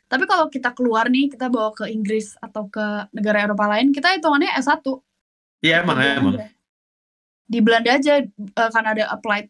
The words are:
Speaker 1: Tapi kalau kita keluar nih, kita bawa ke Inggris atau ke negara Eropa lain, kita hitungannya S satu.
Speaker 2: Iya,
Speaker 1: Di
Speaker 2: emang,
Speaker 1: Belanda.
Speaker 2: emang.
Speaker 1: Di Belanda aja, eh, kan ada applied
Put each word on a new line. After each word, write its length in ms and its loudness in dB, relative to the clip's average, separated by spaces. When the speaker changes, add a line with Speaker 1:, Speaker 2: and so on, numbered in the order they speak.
Speaker 1:
Tapi 180 0
kalau 240 2
kita 220 -4
keluar 340 0
nih, 240 2
kita 160 -6
bawa 240 -2
ke 160 -10
Inggris 560 -4
atau 240 -10
ke 460 -6
negara 320 0
Eropa 260 0
lain, 220 2
kita 160 0
hitungannya 380 2
S 100 -2
satu. 320 -2
Speaker 2:
Iya, 160 4
Speaker 1:
Di 60 0
Speaker 2:
emang, 100 2
Speaker 1:
Belanda. 240 2
Speaker 2:
emang. 140 2
Speaker 1:
Di 160 -2
Belanda 320 4
aja, 240 2
eh, 540 -4
kan 100 0
ada 240 -2
applied 420 -6